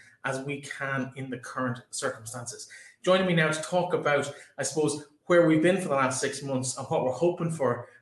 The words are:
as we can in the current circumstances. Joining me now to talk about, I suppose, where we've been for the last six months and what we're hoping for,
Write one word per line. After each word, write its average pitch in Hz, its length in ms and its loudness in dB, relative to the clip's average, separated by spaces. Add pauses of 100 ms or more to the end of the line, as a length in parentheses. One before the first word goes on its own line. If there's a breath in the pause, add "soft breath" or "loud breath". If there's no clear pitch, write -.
(260 loud breath)
as 131 140 -4
we 143 200 -8
can 135 560 -6
in 135 140 -8
the 123 80 -8
current 127 420 -6 (120)
circumstances. 117 760 -8 (340 loud breath)
Joining 185 240 4
me 180 60 2
now 160 200 4
to - 100 -4
talk 175 320 0
about, 147 360 0 (280 loud breath)
I 139 60 -2
suppose, 151 420 -2 (220)
where 170 180 8
we've 156 160 6
been 180 180 4
for - 80 -6
the 139 60 0
last 131 260 0
six - 220 -4
months 131 340 -4
and 135 120 -10
what 151 180 0
we're 127 60 0
hoping 170 400 0
for, 120 360 -2 (140 loud breath)